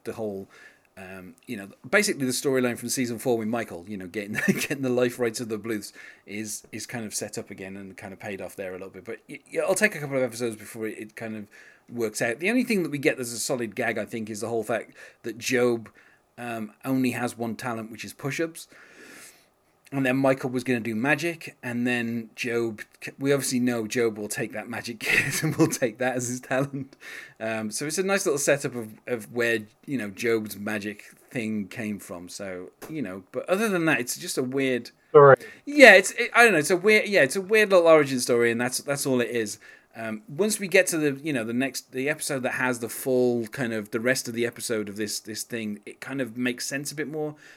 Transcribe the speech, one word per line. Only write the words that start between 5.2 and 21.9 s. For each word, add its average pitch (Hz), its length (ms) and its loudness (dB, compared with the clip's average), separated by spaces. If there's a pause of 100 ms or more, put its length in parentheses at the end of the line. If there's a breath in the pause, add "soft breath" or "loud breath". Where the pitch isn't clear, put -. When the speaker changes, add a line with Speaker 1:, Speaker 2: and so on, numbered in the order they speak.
Speaker 1:
of 117 80 -8
the 107 100 -4
Bluths 104 340 -6 (320 loud breath)
is, 107 460 -10
is 113 160 -10
kind 117 180 -10
of 101 120 -10
set 104 200 -8
up 110 140 -10
again 98 260 -12
and 95 200 -14
kind 98 160 -14
of 92 80 -18
paid 101 200 -8
off 90 140 -10
there 95 160 -8
a 92 40 -10
little 92 160 -12
bit. 92 140 -18
But - 140 -12 (100)
y-, 147 120 -16 (120)
y-, 165 80 -4
it'll 175 140 2
take 208 220 0
a - 40 -10
couple 139 160 -4
of 131 60 2
episodes 117 320 -4
before 107 320 -10
it, 95 120 -8
it 107 180 -12
kind 110 200 -10
of 104 120 -12 (440 soft breath)
works 113 300 -2
out. 117 160 -2
The 175 100 -2
only 247 140 2
thing 208 220 0
that 143 80 -4
we 143 60 -4
get 135 180 2
that's 120 160 -6
a 113 80 -8
solid 120 340 -4
gag, 117 240 -2
I 104 60 -4
think, 110 260 -8
is 104 100 -8
the 110 80 -6
whole 117 140 0
fact 110 320 -4 (300 soft breath)
that 113 120 -8
Job, 120 520 2 (500 soft breath)
um, 113 340 -8 (120)
only 131 260 2
has 120 260 -4
one 113 200 -4
talent, 113 340 -8
which 104 140 -14
is 101 80 -12
push-ups. 165 560 -6 (1200 soft breath)
And 139 120 0
then 127 120 2
Michael 135 340 2
was 123 140 -4
gonna 120 160 0
do 107 160 -4
magic, 151 640 -2
and 120 240 -2
then 117 480 -2